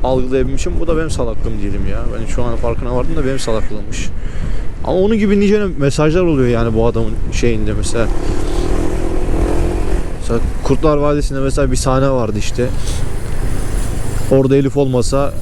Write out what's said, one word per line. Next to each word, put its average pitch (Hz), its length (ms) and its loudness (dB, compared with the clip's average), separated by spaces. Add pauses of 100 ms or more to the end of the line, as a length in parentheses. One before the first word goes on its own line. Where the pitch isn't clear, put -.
algılayabilmişim. 131 760 0
Bu - 80 0
da 165 100 0
benim 160 120 -2
salaklığım 113 520 -2
diyelim 98 300 -2
ya. - 80 -2 (200)
Ben 113 60 -4
şu 123 180 0
an 120 120 2
farkına 120 400 0
vardım 123 200 2
da 151 100 2
benim 131 140 0
salaklığımmış. 104 720 0 (760)
Ama 139 100 0
onun 202 240 2
gibi 202 220 2
nice 202 260 2 (120)
mesajlar 151 440 2
oluyor 147 260 2
yani 117 260 0
bu 113 140 2
adamın 113 260 0 (180)
şeyinde 107 420 0
mesela. 107 340 0 (2000)
Mesela 117 200 -2 (240)
Kurtlar 147 340 2
Vadisi'nde 147 420 0
mesela 135 320 0
bir 127 60 0
sahne 135 320 2
vardı 113 280 -2
işte. 120 300 -2 (1600)
Orada 135 260 2
Elif 135 200 0
olmasa 135 640 0